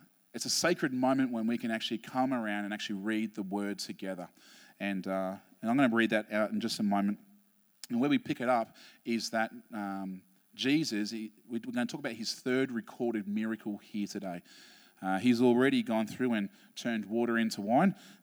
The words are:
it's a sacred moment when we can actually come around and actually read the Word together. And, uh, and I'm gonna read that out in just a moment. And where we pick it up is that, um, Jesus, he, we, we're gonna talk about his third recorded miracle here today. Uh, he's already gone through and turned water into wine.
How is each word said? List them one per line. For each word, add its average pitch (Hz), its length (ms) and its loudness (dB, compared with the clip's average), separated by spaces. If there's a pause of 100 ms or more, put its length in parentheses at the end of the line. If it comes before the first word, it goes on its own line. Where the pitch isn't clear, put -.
(340)
it's 117 120 -8
a 123 40 -6
sacred 165 420 0
moment 127 400 2
when 113 140 -2
we 117 140 0
can 117 100 -4
actually 113 300 -4
come 135 340 -2
around 104 320 -2
and 101 80 -4
actually 104 220 -6
read 110 400 -2
the 104 80 -4
Word 101 340 -2
together. 92 500 -8 (520)
And, 98 280 -2
uh, 95 280 -2 (260)
and 113 80 -2
I'm 123 80 4
gonna 127 180 4
read 113 140 6
that 107 240 0
out 107 160 2
in 107 100 -2
just 107 200 -4
a 113 40 2
moment. 101 360 2 (720)
And 120 100 2
where 143 80 4
we 139 80 4
pick 143 240 -4
it 123 80 0
up 117 260 2 (300)
is 113 240 -2
that, 113 220 0 (200)
um, 98 520 -6 (320)
Jesus, 113 560 0
he, 110 200 -8 (160)
we, 117 160 -4
we're 123 100 -8
gonna 120 120 0
talk - 140 -8
about 123 140 -6
his 113 200 -6
third 127 380 0
recorded 110 560 -2
miracle 107 560 -4
here 101 240 -4
today. 92 340 -8 (640)
Uh, 95 140 0
he's 117 240 4
already 127 400 6
gone 113 240 0
through 120 280 -2
and 101 140 -2 (280)
turned 113 300 -4
water 113 340 0
into 110 200 0
wine. 135 360 4 (280)